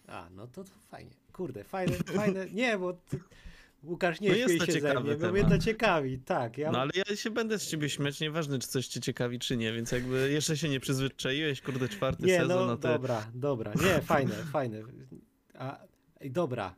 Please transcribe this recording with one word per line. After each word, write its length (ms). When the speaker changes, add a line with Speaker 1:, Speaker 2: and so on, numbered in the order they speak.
Speaker 1:
A, 240
no 160
to, 180
to 60
fajnie. 200
Kurde, 320
fajne, 280
<laughs> 100
fajne. 340
Nie, 280
bo 140
ty... 280
Łukasz, 380
nie 80
Speaker 2:
No 60
Speaker 1:
śmiej 140
Speaker 2:
jest 100
to 80
Speaker 1:
się 60
ze 80
Speaker 2:
ciekawy 280
Speaker 1:
mnie, 80
bo 160
mnie 100
Speaker 2:
temat. 160
Speaker 1:
to 60
ciekawi, 540
tak. 400
Ja 140
Speaker 2:
No 80
ale 100
ja 80
się 140
będę 280
z 80
ciebie 240
śmiać, 300
nieważne, 380
czy 100
coś 180
cię 140
ciekawi, 380
czy 180
nie, 160
więc 200
jakby 380
jeszcze 260
się 120
nie 120
przyzwyczaiłeś, 840
kurde, 260
czwarty 380
Speaker 1:
Nie, 120
Speaker 2:
sezon, 280
Speaker 1:
no, 60
Speaker 2:
a 40
ty 60
Speaker 1:
dobra, 520
dobra. 380
Nie, 180
fajne, 320
<laughs> 60
fajne. 300
A, 240
i 100
dobra, 480